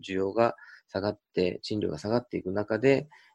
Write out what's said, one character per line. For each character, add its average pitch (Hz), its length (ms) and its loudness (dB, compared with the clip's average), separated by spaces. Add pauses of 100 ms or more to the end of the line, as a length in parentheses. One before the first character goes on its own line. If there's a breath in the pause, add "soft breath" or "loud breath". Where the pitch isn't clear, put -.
需 95 140 -6
要 98 180 0
が 117 220 2 (380 soft breath)
下 101 80 -2
が 101 80 0
っ 104 100 -4 (160)
て、 90 280 0
賃 107 180 -4
料 92 100 -2
が 76 80 -6
下 101 100 -6
が 117 100 2
っ 123 100 -8
て - 80 -6
い - 80 -4
く 92 80 -6
中 107 260 -2
で、 135 300 4 (260 soft breath)